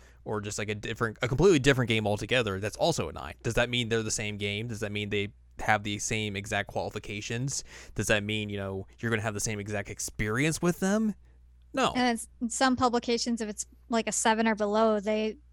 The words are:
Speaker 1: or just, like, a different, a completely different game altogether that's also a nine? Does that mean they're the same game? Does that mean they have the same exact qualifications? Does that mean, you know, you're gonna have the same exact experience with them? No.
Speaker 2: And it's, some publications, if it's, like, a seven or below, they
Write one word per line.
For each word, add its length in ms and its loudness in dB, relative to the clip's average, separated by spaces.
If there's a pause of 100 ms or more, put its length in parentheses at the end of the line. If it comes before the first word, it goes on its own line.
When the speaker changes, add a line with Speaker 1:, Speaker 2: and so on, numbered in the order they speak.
(240)
Speaker 1:
or 160 -4
just, 180 -6
like, 100 -4
a 60 -2
different, 480 -4
a 60 0
completely 320 6
different 280 4
game 180 2
altogether 540 0
that's 160 -4
also 320 2
a 40 -10
nine? 300 -10
Does 120 -2
that 160 2
mean 180 0
they're 140 0
the 80 -2
same 260 -4
game? 320 -2
Does 120 -6
that 120 -4
mean 180 -4
they 180 0 (320)
have 220 2
the 160 -4
same 380 -2
exact 320 -4
qualifications? 960 -6 (300)
Does 140 -2
that 160 4
mean, 260 -2
you 80 -4
know, 280 -6 (120)
you're 120 -2
gonna 120 0
have 120 -2
the 60 -4
same 200 -4
exact 280 -4
experience 720 -2
with 200 0
them? 340 0 (580)
No. 220 0
Speaker 2:
And 240 2
it's, 360 -8
some 220 4
publications, 640 0
if 80 -4
it's, 160 -8 (240)
like, 200 2
a 40 -2
seven 340 4
or 80 4
below, 460 4
they 360 0 (160)